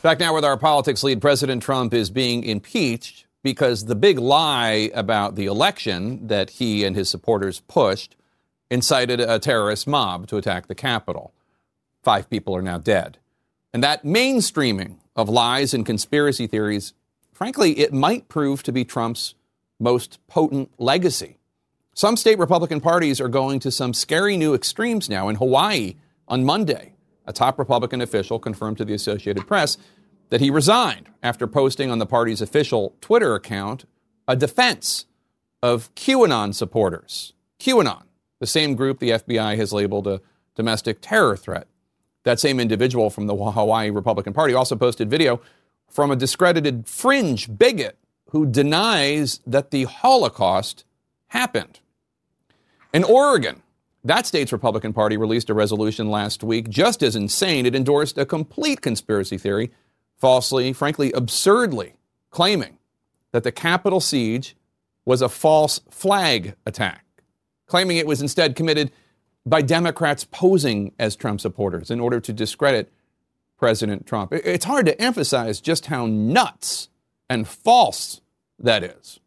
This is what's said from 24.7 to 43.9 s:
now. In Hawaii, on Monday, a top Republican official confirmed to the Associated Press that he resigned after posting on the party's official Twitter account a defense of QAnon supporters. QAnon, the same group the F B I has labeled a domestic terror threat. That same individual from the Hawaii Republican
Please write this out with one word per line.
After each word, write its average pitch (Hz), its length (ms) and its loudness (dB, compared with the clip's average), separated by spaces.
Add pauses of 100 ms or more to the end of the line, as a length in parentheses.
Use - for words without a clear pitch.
now. 101 180 -2
In 107 80 -2
Hawaii, 131 600 0 (320)
on 127 160 0
Monday, 165 480 -2 (340)
a 107 60 -12
top 127 260 0
Republican 123 420 0
official 113 380 -2
confirmed 107 400 -6
to 107 80 -4
the 104 80 -4
Associated 101 520 -4
Press 170 300 0 (540)
that 120 120 2
he 139 80 4
resigned 156 580 2 (140)
after 120 240 -2
posting 135 440 0
on 117 80 -2
the 107 80 -2
party's 113 360 0
official 120 580 0
Twitter 202 340 2
account 101 520 -8 (400)
a 127 100 2
defense 160 680 0 (560)
of 120 320 0
QAnon 143 600 2
supporters. - 800 -4 (260)
QAnon, 196 440 2 (360)
the 127 80 -6
same 151 280 0
group 135 240 -2
the 120 140 0
F 113 140 -2
B 120 120 0
I 107 180 -2
has 107 160 -2
labeled 101 340 -2
a 98 140 -2 (340)
domestic 113 460 -4
terror 180 340 2
threat. 87 320 -8 (580)
That 120 160 2
same 135 200 2
individual 117 480 0
from 104 180 -6
the 101 100 -2
Hawaii 107 520 0
Republican 101 460 -2